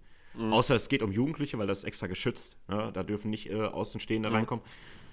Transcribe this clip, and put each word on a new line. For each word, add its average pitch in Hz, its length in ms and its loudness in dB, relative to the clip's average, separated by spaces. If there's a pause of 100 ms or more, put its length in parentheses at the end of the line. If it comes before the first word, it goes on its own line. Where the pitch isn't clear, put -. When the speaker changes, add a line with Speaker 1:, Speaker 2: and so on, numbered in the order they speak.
(340)
Speaker 1:
Mhm. 110 180 0
Speaker 2:
Außer 123 220 8
es - 140 2
geht 139 140 2
um 101 100 2
Jugendliche, 143 460 0
weil 104 80 0
das 98 120 2
ist - 60 -10
extra - 220 -4
geschützt, - 500 -4 (120)
ne? 107 240 -2
Da 92 100 -2
dürfen 107 280 -2
nicht, 107 200 -6
äh, 107 120 0
Außenstehende 110 680 -2
Speaker 1:
Mhm. 110 80 2
Speaker 2:
reinkommen. 113 280 0 (480)